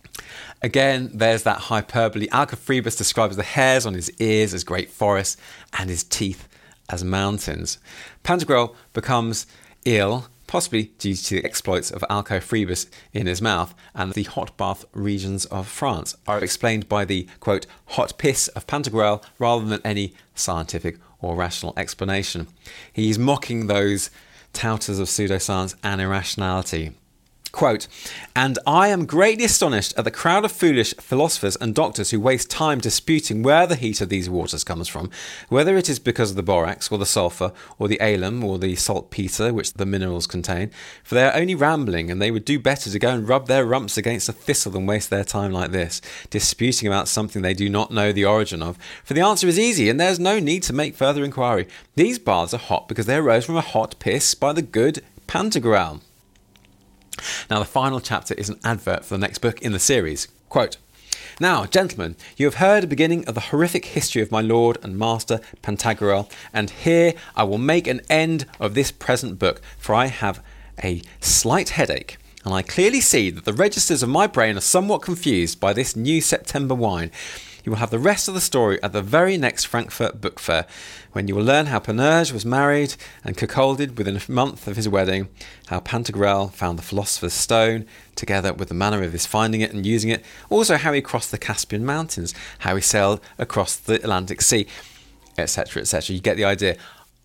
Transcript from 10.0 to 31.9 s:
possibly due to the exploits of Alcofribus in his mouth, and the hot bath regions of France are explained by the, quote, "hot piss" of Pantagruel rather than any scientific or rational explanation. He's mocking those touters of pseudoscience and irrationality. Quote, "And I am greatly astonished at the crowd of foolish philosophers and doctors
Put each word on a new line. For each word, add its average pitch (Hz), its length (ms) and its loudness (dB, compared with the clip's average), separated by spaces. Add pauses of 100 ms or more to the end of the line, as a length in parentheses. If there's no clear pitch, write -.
possibly 117 520 -2
due 98 160 -2
to 98 200 -4
the 95 100 -2
exploits - 440 -4
of - 200 -8
Alcofribus 101 800 -2 (260)
in 101 120 -2
his 90 160 -2
mouth, 95 320 0 (220)
and 95 160 -4
the 101 120 -2
hot - 340 -8
bath 95 340 -4
regions 98 540 -4
of 95 200 -6
France 110 480 -4 (140)
are 104 160 0
explained 110 460 -2
by 104 160 0
the, 92 200 -2 (140)
quote, 98 260 -2 (300)
"hot - 220 -2
piss" - 320 0
of - 180 -12
Pantagruel 110 560 0 (140)
rather 117 280 2
than 107 200 -2
any 101 280 -4 (220)
scientific 82 600 -4 (240)
or 87 160 -4
rational 87 400 -6
explanation. 95 720 -4 (440)
He's 110 260 0
mocking 120 500 0
those 101 420 0 (420)
touters 107 480 -2
of 95 80 -2
pseudoscience 95 760 -2
and 98 180 -2
irrationality. 92 880 -2 (600)
Quote, 117 360 0 (480)
"And 131 320 0
I 180 220 6
am 175 180 0
greatly 220 360 4
astonished 147 540 2
at 113 60 2
the 110 80 -2
crowd 190 340 2
of 208 60 -2
foolish 135 460 4
philosophers 131 580 0
and 113 180 -4
doctors 110 380 0